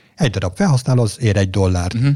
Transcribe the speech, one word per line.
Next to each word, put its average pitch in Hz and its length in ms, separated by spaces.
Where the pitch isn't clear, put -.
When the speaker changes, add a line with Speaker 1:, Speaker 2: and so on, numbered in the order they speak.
Speaker 1:
egy 143 140
darab 92 260
felhasználó 131 460
az 107 180
ér 104 160
egy 98 140
dollárt. 92 440
Speaker 2:
Mhm. 117 220